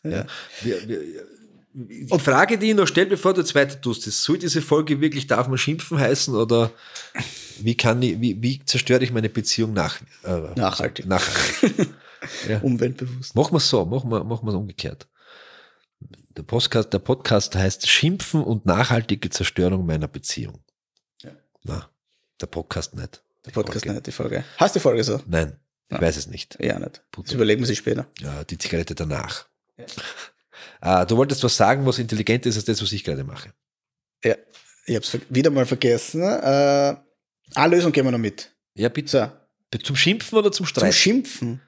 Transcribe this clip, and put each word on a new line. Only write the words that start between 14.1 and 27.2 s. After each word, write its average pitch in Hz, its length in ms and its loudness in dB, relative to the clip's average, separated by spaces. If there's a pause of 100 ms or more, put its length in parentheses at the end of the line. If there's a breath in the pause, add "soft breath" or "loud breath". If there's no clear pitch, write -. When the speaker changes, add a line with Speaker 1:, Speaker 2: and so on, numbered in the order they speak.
Speaker 2:
wir, 107 140 0
machen 113 220 -6
wir's 104 80 -2
umgekehrt. - 520 -8 (1300 loud breath)
Der - 80 -14
Podcast, - 520 0
der 98 40 2
Podcast - 560 2
heißt 95 320 0
Schimpfen 165 560 2
und 110 220 0
nachhaltige 107 640 2
Zerstörung 92 560 0
meiner 78 240 0
Beziehung. - 560 -8 (580)
Speaker 1:
Ja. - 100 -20 (320)
Speaker 2:
Na, - 260 -10 (500)
der - 60 -6
Podcast - 480 -8
nicht. - 280 -14 (220)
Speaker 1:
Der - 60 -18
Podcast - 340 -4
Speaker 2:
Folge. - 80 -6
Speaker 1:
nicht, - 140 -8
die - 60 -10
Folge. 104 320 -6 (140)
Heißt 185 160 2
die - 60 0
Folge 117 240 4
so? 117 220 -2
Speaker 2:
Nein, 82 320 -2 (300)
ich - 40 -8
Speaker 1:
Nein. - 80 -6
Speaker 2:
weiß 82 160 2
es 69 100 -8
nicht. - 340 -14
Speaker 1:
Ja, - 180 -2
nicht. - 320 -12
Speaker 2:
Puto. - 160 -14